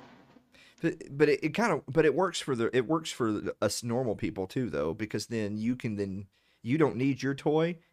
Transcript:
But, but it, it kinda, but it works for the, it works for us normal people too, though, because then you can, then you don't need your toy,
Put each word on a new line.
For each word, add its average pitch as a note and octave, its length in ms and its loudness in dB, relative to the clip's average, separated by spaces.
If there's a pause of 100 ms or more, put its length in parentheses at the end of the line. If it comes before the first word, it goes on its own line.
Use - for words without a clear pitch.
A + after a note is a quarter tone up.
(800)
But, - 340 -4
but D3 140 6
it, C#3+ 140 2
it D3+ 100 -2
kinda, G3+ 340 2
but D#3 180 4
it C#3 100 6
works F3 240 0
for C#3 160 -2
the, A2+ 200 0
it B2 120 4
works D#3+ 240 0
for G#2+ 500 -2
us - 220 0
normal A#2 320 -2
people F#2+ 320 -4
too, B2 240 -2
though, D2+ 240 -2
because G#2+ 320 -6
then G#2+ 320 -4
you A#2 160 0
can, A#2 220 -4
then G2 280 -4 (380)
you B2 160 0
don't C3+ 160 4
need C3 260 0
your C#3 140 0
toy, D#3+ 420 0 (160)